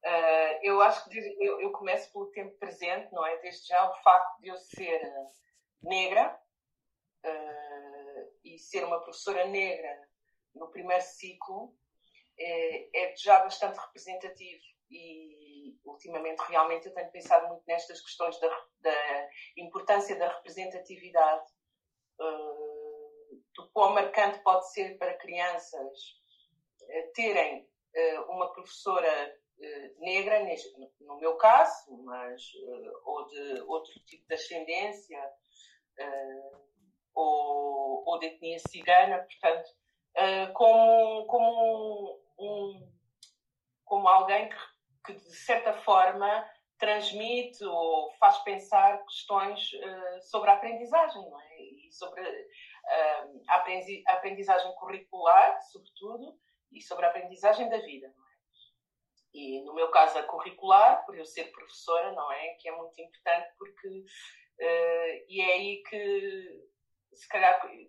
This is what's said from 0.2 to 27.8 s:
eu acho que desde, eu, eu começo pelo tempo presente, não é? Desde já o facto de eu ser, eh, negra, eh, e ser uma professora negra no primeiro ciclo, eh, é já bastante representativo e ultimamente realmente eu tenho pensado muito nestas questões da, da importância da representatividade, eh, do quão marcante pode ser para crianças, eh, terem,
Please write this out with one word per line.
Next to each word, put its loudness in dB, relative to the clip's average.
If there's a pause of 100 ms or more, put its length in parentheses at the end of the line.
eu 2
acho 4
que -20
desde, -8
eu, -2
eu -4
começo -6
pelo -10
tempo -14
presente, -10
não -4
é? -6
Desde -16
já 2
o -8
facto 6
de -16
eu -12
ser, -8
eh, -12 (560)
negra, 0 (840)
eh, -12 (160)
e -20
ser -8
uma -4
professora -6
negra -6 (460)
no -18
primeiro -4
ciclo, -16 (640)
eh, -6
é -4
já 6
bastante -4
representativo -16 (260)
e -20
ultimamente -12
realmente 0
eu -18
tenho -10
pensado 2
muito -14
nestas -8
questões -8
da, 0 (320)
da -2 (300)
importância -2
da 0
representatividade, -2 (720)
eh, -12 (180)
do -20
quão 4
marcante 0
pode 2
ser -8
para -6
crianças, -8 (680)
eh, -8
terem, -2 (260)